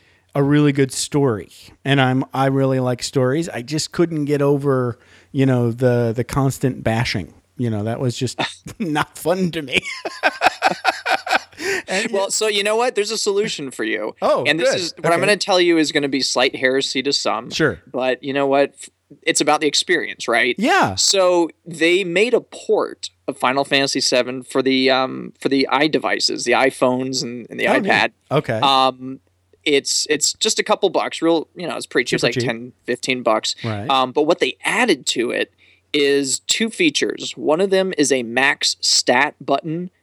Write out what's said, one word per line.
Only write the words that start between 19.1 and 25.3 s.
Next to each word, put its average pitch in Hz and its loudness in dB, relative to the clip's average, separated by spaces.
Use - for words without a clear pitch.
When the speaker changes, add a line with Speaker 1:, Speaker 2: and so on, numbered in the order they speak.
Speaker 2:
it's 160 0
about 147 2
the 156 2
experience, 131 -2
right? 120 2
Speaker 1:
Yeah. 269 2
Speaker 2:
So 180 2
they 170 0
made 190 0
a 185 4
port - -4
of 135 -6
Final 135 2
Fantasy 139 0
seven 127 0
for - -2
the, 131 2
um, 131 -2